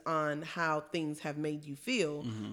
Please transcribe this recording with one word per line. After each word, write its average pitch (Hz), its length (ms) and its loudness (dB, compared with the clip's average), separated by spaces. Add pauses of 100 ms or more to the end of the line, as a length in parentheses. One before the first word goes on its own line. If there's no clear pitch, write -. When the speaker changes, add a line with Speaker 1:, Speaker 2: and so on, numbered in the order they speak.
Speaker 1:
on 151 360 2
how 160 380 2
things 151 400 0
have 147 180 -2
made 151 260 -2
you 143 120 -8
feel. 151 480 2
Speaker 2:
Mm-hmm. 107 300 -4